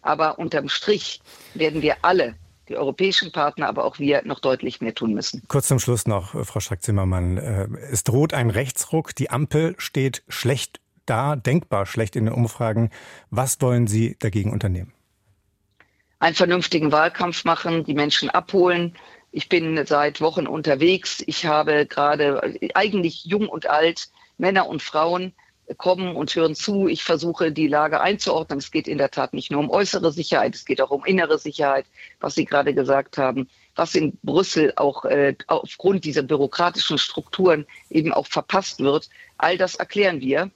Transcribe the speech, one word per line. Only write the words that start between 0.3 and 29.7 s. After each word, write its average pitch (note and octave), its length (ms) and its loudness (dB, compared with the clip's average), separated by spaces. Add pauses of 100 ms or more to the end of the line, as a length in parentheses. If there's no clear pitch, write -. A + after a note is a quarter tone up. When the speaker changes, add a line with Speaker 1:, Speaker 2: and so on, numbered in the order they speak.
Speaker 1:
unterm D#3 320 -4
Strich - 500 -2 (320)
werden D3+ 300 -2
wir D3 200 2
alle, E3+ 340 2 (340)
die - 60 -6
europäischen F#3 560 0
Partner, D3 360 -2
aber A2+ 160 -2
auch - 140 -4
wir, C#3+ 260 2
noch - 160 -8
deutlich B2+ 400 -2
mehr A2+ 140 -4
tun A2+ 180 -2
müssen. G#2 340 -6
Speaker 2:
Kurz - 220 0
zum C3+ 100 4
Schluss A#2+ 280 0
noch, G2 280 -2
äh, - 100 -4
Frau - 160 -6
Strack-Zimmermann. F#2 760 -2
Äh, G2+ 300 -4 (260)
es A#2 100 -2
droht C#3+ 300 2
ein B2+ 160 0
Rechtsruck. C3 680 -2
Die - 140 -4
Ampel D#3 480 0
steht - 520 -4
schlecht - 520 -4 (260)
da, C3+ 300 0
denkbar A#2 500 0
schlecht - 300 -4
in A2 100 0
den A2+ 80 -2
Umfragen. A#2 560 0 (400)
Was B2+ 320 -2
wollen B2 240 2
Sie A2 320 0
dagegen G#2 340 -2
unternehmen? F#2 400 -2 (1300)
Speaker 1:
Einen D#3+ 160 2
vernünftigen F3 580 2
Wahlkampf E3+ 520 0
machen, E3 400 0
die D3+ 100 -4
Menschen D3 340 0
abholen. F3 680 2 (360)
Ich - 180 -8
bin D#3+ 380 2
seit D3 340 2
Wochen D#3+ 260 0
unterwegs. D#3+ 800 0
Ich - 200 -4
habe D3+ 400 2
gerade, C#3+ 720 0
äh, - 140 -4
eigentlich F#3+ 500 0
jung G3+ 240 -2
und - 220 -6
alt, E3 380 2 (280)
Männer F#3+ 300 2
und - 160 -8
Frauen F3 500 -2 (440)
kommen F3+ 400 0
und C#3 180 -4
hören D#3+ 200 2
zu. G3 340 0
Ich - 160 -2
versuche, E3 480 0
die D#3 160 2
Lage D3+ 320 2
einzuordnen. E3 580 0
Es - 120 -10
geht - 180 -2
in D3+ 80 -4
der C#3 140 0
Tat C3+ 240 -4
nicht C3+ 160 -8
nur D3 100 0
um C#3+ 80 0
äußere F#3 440 2